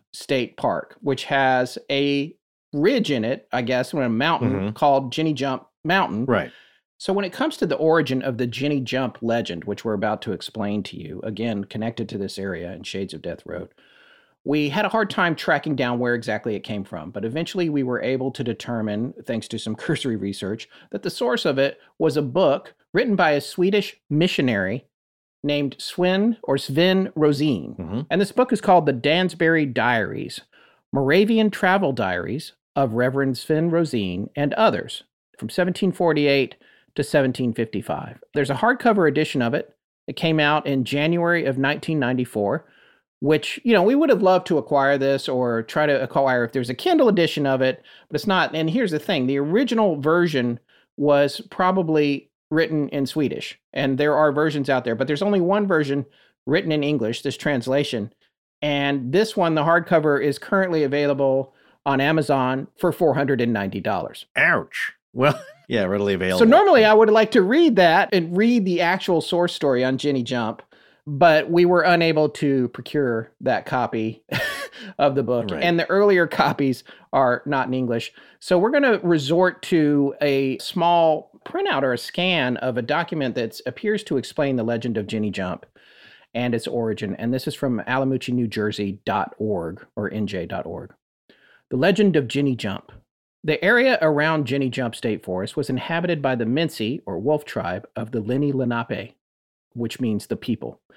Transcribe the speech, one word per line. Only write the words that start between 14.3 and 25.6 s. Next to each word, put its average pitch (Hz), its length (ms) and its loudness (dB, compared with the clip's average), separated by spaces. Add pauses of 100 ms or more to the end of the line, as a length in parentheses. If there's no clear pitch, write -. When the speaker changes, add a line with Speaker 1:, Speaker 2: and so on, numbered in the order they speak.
Speaker 1:
we 147 260 0
had 202 160 -2
a 175 40 -6
hard 220 200 0
time 170 260 0
tracking 151 400 -2
down 123 220 -2
where 120 160 0
exactly 117 420 -4
it - 80 -10
came 104 200 -6
from, 82 260 -12
but 101 140 -8
eventually 165 440 -4
we 147 140 0
were 123 200 -2
able 131 300 -2
to 135 100 -8
determine, 113 680 -4 (120)
thanks 113 240 -6
to 110 100 -8
some 107 180 -8
<laughs> - 0 -
cursory 139 400 -4
research, 98 520 -8 (220)
that - 120 -8
the - 80 -6
source 240 340 -2
of 135 140 0
it 139 200 0 (200)
was 156 180 0
a 151 60 2
book 143 520 0 (180)
written 208 240 2
by 170 160 4
a 143 80 2
Swedish 190 560 0 (120)
missionary 131 800 0 (560)
named 143 360 -2